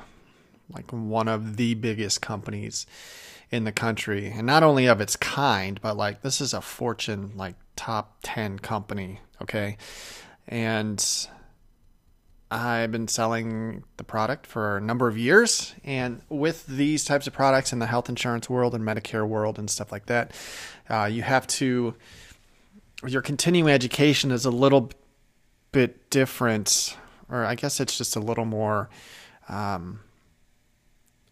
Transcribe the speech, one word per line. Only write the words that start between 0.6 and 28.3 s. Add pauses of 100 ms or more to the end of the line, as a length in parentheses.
like,
one
of
the
biggest
companies (640)
in
the
country.
And
not
only
of
its
kind,
but,
like,
this
is
a
Fortune,
like, (220)
top
ten
company, (200)
okay? (720)
And (1200)
I've
been
selling (140)
the
product
for
a
number
of
years. (120)
And
with
these
types
of
products
in
the
health
insurance
world
and
Medicare
world
and
stuff
like
that, (580)
uh,
you
have
to, (1120)
your
continuing
education
is
a
little (840)
bit
different, (320)
or
I
guess
it's
just
a
little